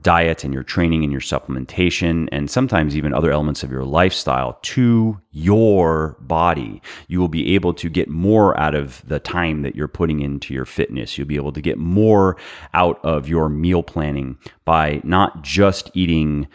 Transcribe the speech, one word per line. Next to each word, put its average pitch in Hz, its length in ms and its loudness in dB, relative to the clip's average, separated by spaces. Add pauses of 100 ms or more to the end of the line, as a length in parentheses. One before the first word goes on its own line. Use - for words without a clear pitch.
diet 85 400 2
and 69 100 -6
your 65 100 -6
training 82 400 0
and 73 80 -2
your 67 100 -4
supplementation 82 1120 -2
and 73 180 -6
sometimes 82 460 0
even 76 160 -2
other 76 200 2
elements 76 320 -2
of 67 80 -8
your 65 120 -6
lifestyle 67 800 0
to 113 580 2 (120)
your 85 920 2
body. 76 600 0 (260)
You 87 120 -2
will 90 80 2
be 78 280 0
able 90 180 2
to - 160 -8
get 82 180 -2
more 98 500 4
out 76 160 0
of 71 320 -6
the 76 140 -4
time 80 440 -4
that 69 120 -8
you're 73 120 -6
putting 78 340 -2
into 71 320 -6
your 65 120 -6
fitness. - 520 -6
You'll 71 100 -6
be 73 80 -4
able 71 180 -4
to 76 80 -8
get 76 160 -2
more 95 600 4 (360)
out 87 300 2
of 78 240 -2
your 80 220 2
meal 82 340 2
planning 69 540 -6 (260)
by 78 400 2
not 87 400 0
just 95 500 0
eating, 78 600 0